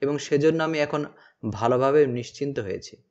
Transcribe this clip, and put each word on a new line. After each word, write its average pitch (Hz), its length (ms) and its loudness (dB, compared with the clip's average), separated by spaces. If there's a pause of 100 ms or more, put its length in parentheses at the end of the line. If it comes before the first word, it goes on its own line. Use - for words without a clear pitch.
এবং 143 180 0
সেজন্য 156 440 2
আমি 160 160 -2
এখন 147 260 -2 (460)
ভালোভাবে 131 560 4
নিশ্চিন্ত 127 520 -6
হয়েছি।" - 380 -8 (140)